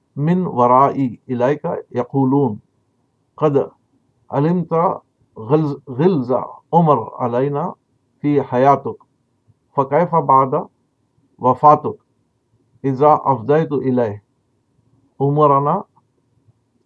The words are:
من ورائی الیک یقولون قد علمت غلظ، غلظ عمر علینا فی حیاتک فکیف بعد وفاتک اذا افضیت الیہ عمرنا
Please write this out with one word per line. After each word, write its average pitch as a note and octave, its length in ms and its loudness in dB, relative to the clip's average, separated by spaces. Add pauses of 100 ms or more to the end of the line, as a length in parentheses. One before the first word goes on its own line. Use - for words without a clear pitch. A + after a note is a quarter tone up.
(160)
من F3 300 -2
ورائی B2+ 720 2 (120)
الیک B2+ 380 -2 (260)
یقولون C3 640 -2 (800)
قد D3 220 0 (720)
علمت E3 440 -2 (640)
غلظ، C#3+ 380 -2 (120)
غلظ C3+ 440 0 (420)
عمر D#3 240 4 (160)
علینا C#3 580 -4 (500)
فی C#3+ 180 0
حیاتک C3 640 0 (720)
فکیف C#3+ 380 0
بعد C#3 500 2 (760)
وفاتک C#3+ 640 2 (800)
اذا C#3 300 2
افضیت D3 580 0
الیہ B2 460 -2 (1040)
عمرنا C#3+ 600 2 (1040)